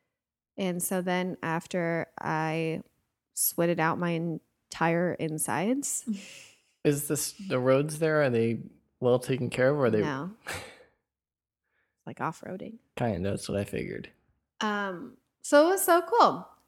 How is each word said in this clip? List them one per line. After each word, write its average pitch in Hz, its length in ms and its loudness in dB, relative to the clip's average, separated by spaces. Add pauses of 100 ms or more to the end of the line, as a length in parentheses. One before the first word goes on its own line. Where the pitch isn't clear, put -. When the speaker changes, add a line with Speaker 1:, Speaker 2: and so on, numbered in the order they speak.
(560)
Speaker 1:
And 180 260 -4
so 185 180 -2
then 180 440 -2
after 170 640 -4 (120)
I 160 640 -2 (520)
sweated 170 460 0
out 160 180 2
my 175 120 -2
entire 170 1040 -2
insides. 160 920 -2 (400)
Speaker 2:
<laughs> - 400 -14
Speaker 3:
Is 143 240 2
this, 143 240 -4 (160)
the 135 100 0
roads 139 400 2
there, 156 240 2
are 139 80 2
they 113 300 2 (400)
well 123 180 4
taken 123 320 -2
care 127 200 2
of, 147 80 2
or 135 80 4
are 113 40 4
they 107 100 4
Speaker 1:
No. 139 300 -2 (1800)
Like - 160 -12
off-roading. 190 560 -8 (180)
Speaker 3:
Kinda, 101 340 -2
that's 101 180 -6
what 104 100 -2
I 101 60 -2
figured. - 440 -8 (520)
Speaker 1:
Um, 202 540 -6 (280)
so 294 240 8
it 349 40 4
was 381 140 0
so 349 180 6
cool. 254 460 4 (200)